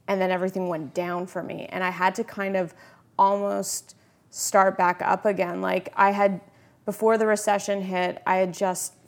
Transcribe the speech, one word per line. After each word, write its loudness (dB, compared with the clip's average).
and 0
then 2
everything -2
went -6
down -4
for -8
me, -10
and -4
I 0
had 0
to -4
kind -4
of -2
almost 0
start 4
back 2
up 0
again. 0
Like, -2
I 6
had, 2
before 2
the 2
recession 0
hit, -4
I 2
had 2
just -4